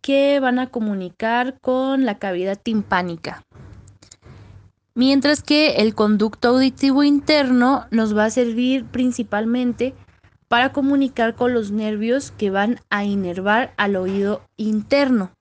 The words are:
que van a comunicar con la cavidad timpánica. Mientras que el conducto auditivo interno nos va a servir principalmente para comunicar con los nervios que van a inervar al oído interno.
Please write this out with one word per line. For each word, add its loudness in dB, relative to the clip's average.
que 2
van 0
a -2
comunicar -4
con 0
la -2
cavidad -4
timpánica. -4
Mientras 2
que 2
el 2
conducto 2
auditivo 2
interno 2
nos 0
va 2
a 0
servir 0
principalmente -2
para 2
comunicar 0
con 0
los -2
nervios -4
que -4
van 0
a -2
inervar -2
al 0
oído -2
interno. 0